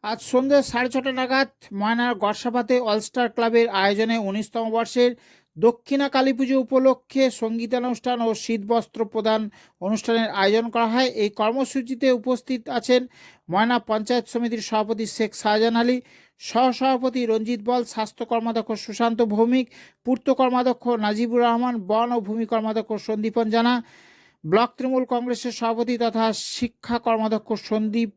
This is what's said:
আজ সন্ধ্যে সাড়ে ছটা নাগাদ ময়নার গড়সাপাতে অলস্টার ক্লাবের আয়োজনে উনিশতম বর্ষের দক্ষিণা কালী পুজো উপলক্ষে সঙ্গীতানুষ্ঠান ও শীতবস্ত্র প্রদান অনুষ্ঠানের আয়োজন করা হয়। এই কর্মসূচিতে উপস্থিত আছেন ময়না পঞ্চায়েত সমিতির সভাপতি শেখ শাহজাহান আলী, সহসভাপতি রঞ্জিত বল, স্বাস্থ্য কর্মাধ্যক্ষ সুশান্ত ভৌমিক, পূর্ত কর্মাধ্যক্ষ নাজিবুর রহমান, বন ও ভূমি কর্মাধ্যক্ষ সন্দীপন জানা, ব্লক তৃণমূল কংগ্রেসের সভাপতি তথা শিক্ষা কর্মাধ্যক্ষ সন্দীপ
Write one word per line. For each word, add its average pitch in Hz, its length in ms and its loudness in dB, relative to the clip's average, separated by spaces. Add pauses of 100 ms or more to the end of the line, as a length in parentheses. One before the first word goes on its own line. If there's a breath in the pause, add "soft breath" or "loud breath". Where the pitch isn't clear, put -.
আজ 226 160 -4
সন্ধ্যে 269 420 2
সাড়ে 247 260 -2
ছটা 262 220 -2
নাগাদ 262 380 0 (240)
ময়নার 233 420 0
গড়সাপাতে 226 640 0
অলস্টার 226 500 0
ক্লাবের 233 400 2
আয়োজনে 202 480 2
উনিশতম 214 540 -4
বর্ষের 233 400 2 (460 soft breath)
দক্ষিণা 240 520 2
কালী 269 240 2
পুজো 269 260 0
উপলক্ষে 262 720 2
সঙ্গীতানুষ্ঠান 233 880 -2
ও 226 120 0
শীতবস্ত্র 220 720 -2
প্রদান 220 360 0 (400 soft breath)
অনুষ্ঠানের 220 480 0
আয়োজন 202 400 2
করা 233 180 0
হয়। 247 220 2
এই 214 200 -2
কর্মসূচিতে 254 840 -2
উপস্থিত 247 580 -2
আছেন 247 320 2 (480 loud breath)
ময়না 226 300 2
পঞ্চায়েত 226 480 -2
সমিতির 233 420 -4
সভাপতি 214 360 -2
শেখ 214 300 -4
শাহজাহান 220 400 2
আলী, 240 220 2 (440 soft breath)
সহসভাপতি 254 840 0
রঞ্জিত 220 400 -2
বল, 247 180 0
স্বাস্থ্য 226 420 -6
কর্মাধ্যক্ষ 226 480 -2
সুশান্ত 226 480 -2
ভৌমিক, 233 440 2 (380 loud breath)
পূর্ত 247 260 0
কর্মাধ্যক্ষ 247 580 2
নাজিবুর 226 540 0
রহমান, 240 400 2
বন 220 300 0
ও 240 80 0
ভূমি 220 260 -4
কর্মাধ্যক্ষ 220 480 -2
সন্দীপন 220 560 -2
জানা, 233 240 2 (680 soft breath)
ব্লক 202 340 2
তৃণমূল 254 280 0
কংগ্রেসের 240 460 -4
সভাপতি 233 460 -2
তথা 226 360 0
শিক্ষা - 680 -6
কর্মাধ্যক্ষ 220 500 -2 (200)
সন্দীপ 214 480 0